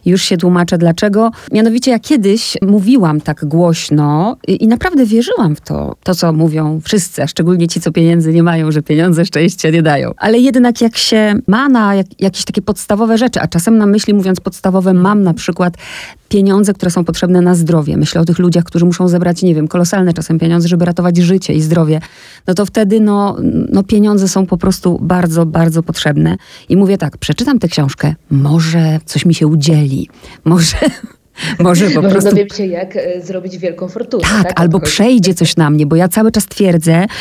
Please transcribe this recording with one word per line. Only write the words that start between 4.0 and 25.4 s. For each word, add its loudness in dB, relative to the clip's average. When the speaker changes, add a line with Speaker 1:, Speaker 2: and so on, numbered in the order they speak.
Speaker 1:
i, 0
i 4
naprawdę 2
wierzyłam 0
w -20
to, -8
to -2
co 0
mówią 0
wszyscy, -2
a -4
szczególnie 0
ci, -6
co -4
pieniędzy 2
nie 4
mają, 0
że 0
pieniądze 0
szczęścia -2
nie 2
dają. 0
Ale 2
jednak 2
jak 0
się 0
ma 2
na 2
jak-, -4
jakieś -4
takie -4
podstawowe -2
rzeczy, 0
a -4
czasem 0
na 2
myśli, 2
mówiąc 0
podstawowe, -2
mam 2
na 2
przykład -4
pieniądze, 2
które -4
są -2
potrzebne 0
na 4
zdrowie. 0
Myślę 0
o 2
tych 0
ludziach, 2
którzy 0
muszą 0
zebrać, 0
nie 2
wiem, -2
kolosalne 0
czasem -4
pieniądze, 0
żeby 0
ratować 0
życie 0
i 0
zdrowie. 0
No -2
to 0
wtedy, 0
no, 0
no 2
pieniądze 2
są 0
po -2
prostu -2
bardzo, 0